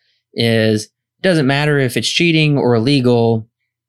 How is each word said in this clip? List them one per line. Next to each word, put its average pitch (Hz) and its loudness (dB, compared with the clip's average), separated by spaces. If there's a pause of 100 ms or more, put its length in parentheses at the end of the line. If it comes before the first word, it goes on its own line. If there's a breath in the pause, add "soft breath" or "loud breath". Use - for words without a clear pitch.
(340 soft breath)
is 110 0
it - -20 (300)
doesn't 160 0
matter 143 0
if 127 -2
it's 110 -4
cheating 160 0
or 120 0
illegal, 117 0 (420)